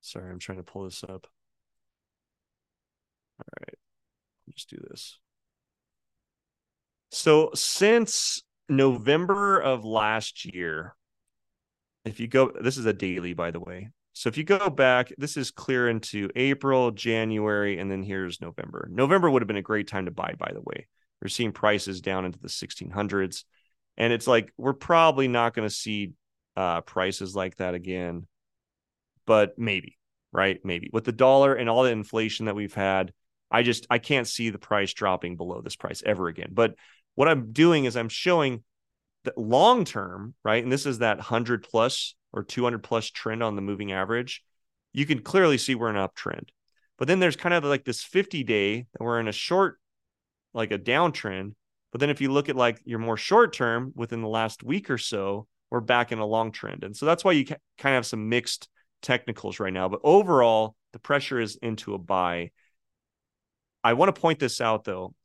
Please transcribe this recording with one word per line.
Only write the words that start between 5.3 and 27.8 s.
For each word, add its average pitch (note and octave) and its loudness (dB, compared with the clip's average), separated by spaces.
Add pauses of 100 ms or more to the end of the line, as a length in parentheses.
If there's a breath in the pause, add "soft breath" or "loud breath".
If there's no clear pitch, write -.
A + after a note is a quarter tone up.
So D#3 4
since - 0 (240)
November D3+ 4
of B2+ 0
last A2 -2
year, E2+ -8 (1120)
if A2 -10
you A#2 -6
go, C3 4
this C3 -2
is A#2+ -2
a A2 2
daily, F2+ -4
by E2+ -4
the E2+ -10
way. F2+ -14 (220)
So - -4
if A2+ -6
you D#3 -4
go G3 2
back, B2+ 4
this D3 -8
is C#3 -6
clear B2 0
into G#2 -4
April, C3 2
January, G#2+ -2
and G2 -6
then F#2+ -4
here's F#2+ -8
November. - -12
November D3+ 4
would C3 4
have G#2 -6
been G#2 -2
a G2 -4
great G#2 -2
time F#2+ -4
to F2 -8
buy, - -8
by - -8
the - -12
way. - -12 (340)
We're F#2+ -10
seeing A#2 -2
prices G2+ 0
down F#2+ -4
into F2+ -8
the - -18
sixteen - -12
hundreds. F#2+ -4 (520)
And A#2 2
it's A2+ -2
like, A2+ 4
we're B2+ -2
probably D#3 4
not A#2 2
gonna G#2+ -2
see, G2+ -8 (440)
uh, F2 -2
prices F#2+ -4
like F#2 -6
that F2+ -4
again. F2 -8 (1000)